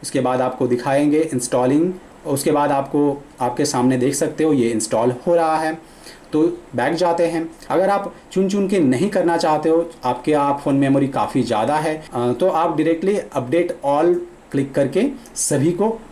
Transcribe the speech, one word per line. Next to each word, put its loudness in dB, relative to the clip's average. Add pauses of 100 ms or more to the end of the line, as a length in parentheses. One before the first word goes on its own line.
उसके -2
बाद 0
आपको -2
दिखाएंगे 2 (120)
installing, 0 (340)
उसके -2
बाद 2
आपको, 0 (180)
आपके -2
सामने 0
देख 0
सकते -2
हो 2
ये 2
install 0 (140)
हो 4
रहा 2
है। -6 (360)
तो 2 (340)
back 0
जाते 2
हैं। -4 (200)
अगर 2
आप -2 (180)
चुन 0
चुन 0
के 2
नहीं 2
करना 2
चाहते 2
हो, 2 (140)
आपके, -2
आप 0
phone 0
memory 2
काफ़ी -2
ज़्यादा 0
है, -2 (100)
अ, 0
तो 2
आप 0
directly 2 (160)
update 0
all 2 (360)
क्लिक -2
करके 2 (320)
सभी 0
को 0 (220)